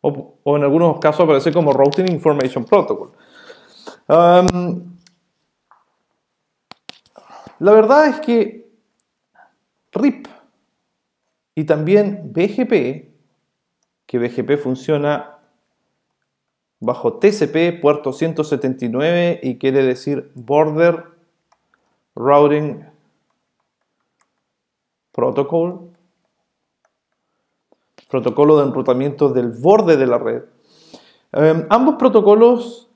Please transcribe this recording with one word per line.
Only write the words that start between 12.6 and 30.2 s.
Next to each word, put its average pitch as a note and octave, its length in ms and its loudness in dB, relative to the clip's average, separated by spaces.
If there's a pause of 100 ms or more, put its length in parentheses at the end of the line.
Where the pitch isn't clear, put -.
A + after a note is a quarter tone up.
P, D3+ 440 -4 (920)
que B2 120 -4
B A#2+ 120 -4
G B2 160 -6
P C#3+ 100 0
funciona C#3+ 840 -6 (1400)
bajo A#2 360 -4
T G#3 180 2
C D#3+ 160 -2
P, E3 240 -2
puerto D3 400 -2
ciento D#3 320 -4
setenta C3 400 -6
y A#2+ 40 -4
nueve, E3+ 540 -2
y B2+ 160 -6
quiere C3+ 240 0
decir C3 540 -4
Border D#3 680 0 (1080)
Routing D3 720 0 (2250)
Protocol, E3 800 -4 (2250)
protocolo C#3+ 500 2
de C#3+ 80 2
enrutamiento C3+ 640 -2
del B2 220 -2
borde E3 440 4
de C3+ 100 2
la A#2+ 120 0
red. A#2 240 -6 (880)